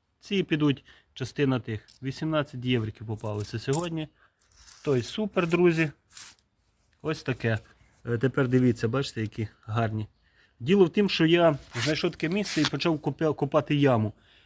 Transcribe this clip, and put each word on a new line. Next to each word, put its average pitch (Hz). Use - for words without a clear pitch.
Ці 190
підуть, 151
частина 131
тих. 110
Вісімнадцять 139
євриків 110
попалося 104
сьогодні. 160
Той 131
супер, 190
друзі. 165
Ось 156
таке. 117
Е, 120
тепер 131
дивіться, 123
бачите, 123
які 107
гарні. 110
Діло 180
в 160
тім, 202
що -
я 165
знайшов 147
таке 160
місце 190
і 143
почав 151
копя-, 151
копати 147
яму. 123